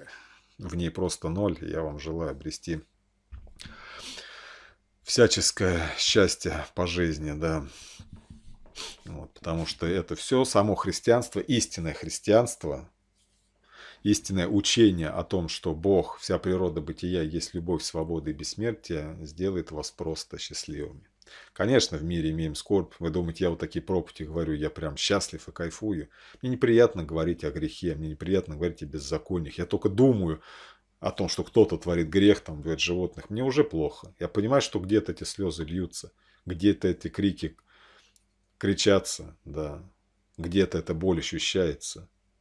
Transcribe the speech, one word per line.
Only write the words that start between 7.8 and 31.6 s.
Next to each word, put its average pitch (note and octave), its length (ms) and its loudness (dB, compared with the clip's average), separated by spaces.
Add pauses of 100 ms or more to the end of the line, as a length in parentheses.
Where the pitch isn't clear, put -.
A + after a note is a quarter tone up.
Вот, D2+ 280 -14
потому E2 320 -4
что - 220 -4
это F2 280 -2
всё C3 300 2
само G#2 300 4
христианство, - 640 2
истинное F2 540 -2
христианство, E2+ 920 0 (1160)
истинное G2 440 2
учение G2 600 6
о F2 140 -4
том, F2 260 -2
что - 240 -4
Бог, F2 460 2
вся F#2 180 0
природа F2+ 420 0
бытия E2 440 -4
есть D#2 320 -6
любовь, E2+ 280 -2
свобода D#2+ 460 -4
и D2+ 40 -4
бессмертие, D#2+ 920 -6
сделает E2+ 460 -4
вас D2+ 200 -8
просто D#2+ 460 -8
счастливыми. D2 720 -10 (440)
Конечно, A2 440 2
в D2 60 -6
мире E2 280 0
имеем D#2+ 240 -2
скорбь. F#2+ 440 0
Вы E2+ 100 -2
думаете, E2+ 360 -2
я F2 40 4
вот D#2+ 100 -4
такие E2 220 -6
проповеди E2+ 420 -4
говорю, D#2 300 -2
я D2+ 160 -2
прям D2 280 -8
счастлив - 500 -2
и - 40 -18
кайфую. E2+ 580 -6 (320)
Мне B2+ 100 -2
неприятно A#2 520 6
говорить E2 400 -2
о - 80 0
грехе, D3 440 -4
мне D#2 140 -6
неприятно E2+ 460 -2
говорить E2 280 -4
о - 20 -10
беззакониях. D2+ 720 -6
Я F2 80 -2
только - 240 0
думаю G2 520 4 (580)
о F#2 120 -2
том, F#2 180 -2
что - 140 -4
кто-то G2+ 340 6